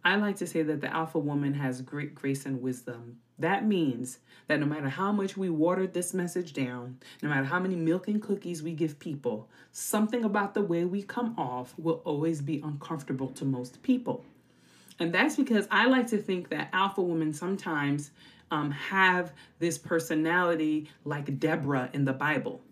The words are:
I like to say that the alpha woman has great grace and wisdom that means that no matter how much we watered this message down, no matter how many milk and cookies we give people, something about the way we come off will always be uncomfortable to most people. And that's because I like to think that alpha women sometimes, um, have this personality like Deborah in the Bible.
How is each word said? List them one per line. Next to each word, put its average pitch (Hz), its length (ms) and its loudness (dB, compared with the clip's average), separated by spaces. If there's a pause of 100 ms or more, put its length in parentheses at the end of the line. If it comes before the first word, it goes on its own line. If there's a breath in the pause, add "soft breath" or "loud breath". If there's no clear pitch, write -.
I 185 120 6
like 202 200 0
to 180 100 -4
say 165 140 0
that 151 200 0
the - 120 -6
alpha 160 260 -2
woman 143 360 0
has 131 260 -2
great 147 320 -8
grace 135 320 -4
and 135 160 -4
wisdom 120 560 -6 (220)
that 190 260 2
means 151 540 0 (280 loud breath)
that 151 120 2
no 143 60 2
matter 147 240 -2
how 185 220 0
much 196 260 -2
we 190 120 -2
watered 175 440 2
this 175 200 -2
message 175 400 -2
down, 127 440 -4 (240 loud breath)
no 151 80 -2
matter 139 160 2
how 175 140 0
many 185 160 0
milk 170 320 0
and 208 140 0
cookies 175 420 -4
we 165 100 -4
give 156 260 -2
people, - 500 -6 (220 loud breath)
something 220 520 0
about 202 300 0
the 214 80 2
way 170 240 2
we 196 180 -2
come 233 340 -4
off 127 400 -6
will 165 260 0
always 156 380 0
be 143 220 -2
uncomfortable 143 680 -4
to - 160 -8
most 127 380 -2
people. - 420 0 (760 loud breath)
And 170 140 0
that's 247 220 4
because 226 340 4
I 208 160 6
like 254 220 6
to 220 100 0
think 185 320 -2
that 147 240 -4
alpha 196 280 2
women 160 320 0
sometimes, 147 800 -2 (380 loud breath)
um, 147 220 0
have 180 600 2 (260 loud breath)
this 165 180 0
personality 160 1120 2 (140 loud breath)
like 143 360 -4
Deborah 139 540 0
in 139 120 2
the 131 80 2
Bible. 131 480 -2 (100)